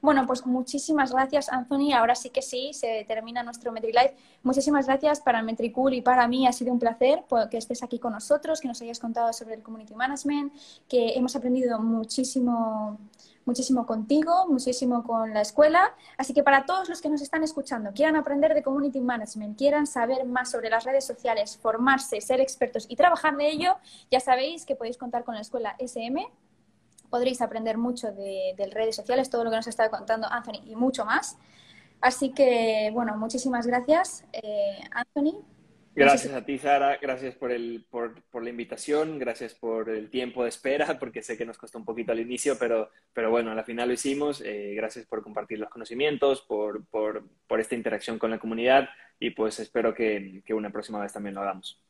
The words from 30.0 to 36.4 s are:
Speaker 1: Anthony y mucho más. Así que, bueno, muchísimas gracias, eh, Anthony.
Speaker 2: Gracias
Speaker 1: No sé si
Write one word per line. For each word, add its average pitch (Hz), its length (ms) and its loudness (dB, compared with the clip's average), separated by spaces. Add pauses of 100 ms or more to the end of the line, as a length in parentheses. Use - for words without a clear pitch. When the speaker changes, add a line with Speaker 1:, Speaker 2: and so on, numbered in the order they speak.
Speaker 1:
Anthony 226 340 -8
y 220 120 -16
mucho 254 280 0
más. 240 320 -2 (640)
Así 262 300 2
que, 226 600 4
bueno, 226 240 -2
muchísimas 240 500 -2
gracias, 277 680 2
eh, - 460 -4 (140)
Anthony. 294 500 -2 (500)
Speaker 2:
Gracias 139 340 6
Speaker 1:
No - 20 -6
sé - 0 -
si 139 120 -8